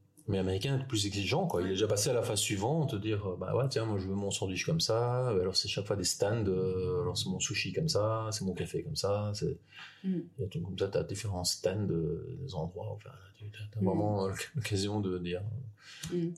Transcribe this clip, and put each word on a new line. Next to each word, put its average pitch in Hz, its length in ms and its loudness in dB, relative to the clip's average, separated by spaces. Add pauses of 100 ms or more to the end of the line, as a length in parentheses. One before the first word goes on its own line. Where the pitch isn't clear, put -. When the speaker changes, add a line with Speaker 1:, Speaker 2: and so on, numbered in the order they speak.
(280)
Speaker 1:
mais 101 100 2
l'Américain 98 420 0
est 135 80 -4
plus 104 180 0
exigeant, 101 400 0
quoi. 90 160 0
Il 92 60 0
est 95 40 0
déjà 101 160 2
passé 107 220 2
à 127 40 4
la 117 100 2
phase 107 160 0
suivante, 120 560 2
de 98 40 -2
dire, 104 280 -2
euh, 90 120 -2
bah 95 160 0
ouais, 135 140 4
tiens, 113 160 0
moi 104 140 0
je 95 80 -2
veux 98 80 0
mon 101 160 0
sandwich 95 340 -2
comme 82 140 2
ça, 120 500 2
euh, 95 120 4
alors 92 140 0
c'est - 120 2
chaque 101 180 -2
fois 104 100 0
des 95 80 0
stands, 104 440 2
euh, 92 560 2
alors 87 120 0
c'est - 140 -2
mon 92 100 -2
sushi 95 340 -2
comme - 160 2
ça, 110 420 2
c'est 101 120 -4
mon 92 120 0
café 82 260 -2
comme 80 140 -6
ça, 104 400 2
c'est, - 240 -2 (440)
Speaker 2:
Mm. 185 160 2 (180)
Speaker 1:
il 107 40 -4
y 92 40 0
a - 20 -4
tout - 140 -4
comme 95 180 -6
ça, 95 80 2
t'as 85 160 0
différents 101 400 -4
stands, 95 480 0
euh, 82 500 -2
des 90 140 -8
endroits, 87 380 -4
enfin, - 180 -12 (260)
tu, 104 140 -14
t'as, - 80 -16 (120)
t'as 107 100 -4
Speaker 2:
Mm. 95 40 4
Speaker 1:
vraiment, 104 400 2
euh, 98 60 0 (240)
l'occasion 104 440 0
de 92 200 0
dire, 87 240 -2 (680)
Speaker 2:
Mm. 175 260 0